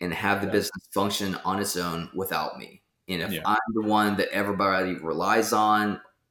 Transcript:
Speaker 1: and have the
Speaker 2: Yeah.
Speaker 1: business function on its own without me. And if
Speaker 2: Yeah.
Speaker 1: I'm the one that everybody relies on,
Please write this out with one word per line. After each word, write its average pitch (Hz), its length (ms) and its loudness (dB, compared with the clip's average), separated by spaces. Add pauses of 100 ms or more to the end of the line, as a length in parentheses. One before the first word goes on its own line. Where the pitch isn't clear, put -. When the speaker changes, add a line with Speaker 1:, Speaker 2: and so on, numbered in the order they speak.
Speaker 1:
and 87 120 -2
have 101 280 0
the 104 60 0
Speaker 2:
Yeah. 95 60 -2
Speaker 1:
business - 400 -2
function 98 520 0
on 98 160 0
its 92 160 -2
own 85 380 -4
without 82 440 -4
me. - 240 -16 (260)
And 87 140 -2
if 95 100 -4
Speaker 2:
Yeah. 80 120 -4
Speaker 1:
I'm 107 140 2 (160)
the 110 80 2
one 107 340 4
that 98 140 2
everybody 95 640 0
relies 92 580 0
on, 107 480 4 (300)